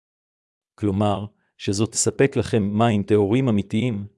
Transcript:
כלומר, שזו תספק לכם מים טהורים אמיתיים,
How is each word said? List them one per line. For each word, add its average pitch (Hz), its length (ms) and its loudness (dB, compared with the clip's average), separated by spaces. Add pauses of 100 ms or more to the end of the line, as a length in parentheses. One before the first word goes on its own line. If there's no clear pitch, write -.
(760)
כלומר, 104 520 -2 (300)
שזו 104 300 -2
תספק - 500 0
לכם 104 420 0
מים 110 240 2
טהורים 107 460 2
אמיתיים, 107 580 -2 (100)